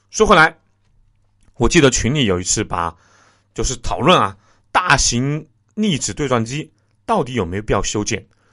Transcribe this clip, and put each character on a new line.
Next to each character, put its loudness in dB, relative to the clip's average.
说 2
回 4
来， 4
我 2
记 4
得 6
群 0
里 0
有 0
一 -6
次 -2
把， -4
就 -6
是 -4
讨 -4
论 4
啊， 0
大 2
型 -2
粒 0
子 -8
对 -4
撞 0
机 -8
到 0
底 -8
有 0
没 -6
有 -6
必 -2
要 0
修 -2
建？ -4